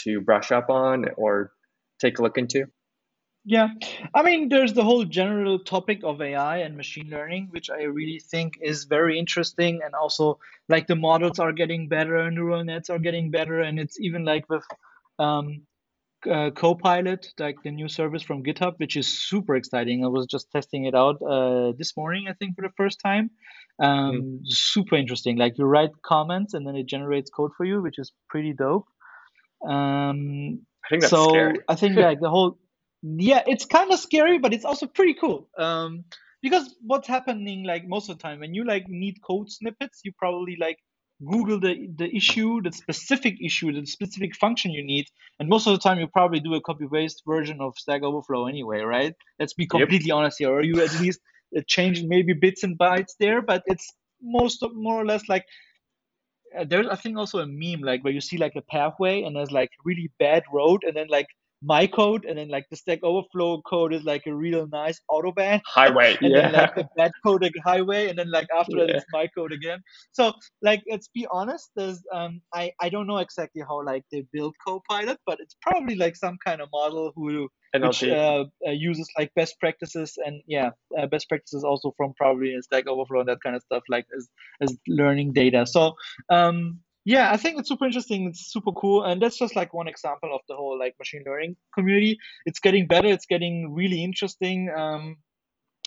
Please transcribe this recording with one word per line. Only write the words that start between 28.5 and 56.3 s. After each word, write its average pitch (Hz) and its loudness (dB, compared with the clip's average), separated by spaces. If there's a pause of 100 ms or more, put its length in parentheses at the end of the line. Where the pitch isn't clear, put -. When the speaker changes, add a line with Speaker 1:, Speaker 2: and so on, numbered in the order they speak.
Speaker 2:
dope. 147 -2 (800)
Um, 143 -2 (180)
Speaker 1:
I - -14
think 160 4
that's 147 6
Speaker 2:
so 160 8
Speaker 1:
scary. 160 4
Speaker 2:
I 160 2
think, 196 2
Speaker 1:
<laughs> 180 8
Speaker 2:
like, 147 2
the 165 0
whole, 180 4 (440)
yeah, 180 4
it's 254 0
kinda 370 6
scary, 311 4
but 247 2
it's 226 -4
also 285 -4
pretty 359 4
cool. 175 -2
Um, 165 -4 (380)
because 269 0
what's 269 -2
happening, 208 -4
like, 175 -4
most 202 -6
of 170 -12
the - -20
time 147 -10
when 156 -12
you, 214 -6
like, 196 -2
need 190 -8
code 196 -4
snippets, 226 -12
you 196 -10
probably, 180 -4
like, 160 -4 (460)
Google 202 0
the, 185 0 (100)
the 190 -4
issue, 220 0
the 170 -4
specific 233 -2 (100)
issue, 156 -2
the 143 -8
specific 185 -8
function 214 0
you 147 -8
need. 143 -2 (320)
And 156 -4
most 220 4
of 208 6
the 190 4
time 185 4
you 165 0
probably 170 4
do 160 -2
a 156 0
copy 151 -8
paste 156 -2
version 156 -2
of 131 -6
Stack 143 -2
Overflow 139 -2
anyway, 120 -6
right? 123 0 (240)
Let's - -4
be 170 -2
Speaker 1:
Yep. - -8
Speaker 2:
completely 156 4
honest 151 2
here. 139 2
Or 139 2
you 165 2
at 156 2
least, 180 0 (360)
uh, 151 0
change 180 2
maybe 180 4
bits 185 2
and 180 -4
bytes 180 2
there, 220 2
but 190 0
it's - -4 (300)
most 240 0
of, 226 -6
more 220 -4
or 220 -2
less 214 -2
like, 185 0 (1120)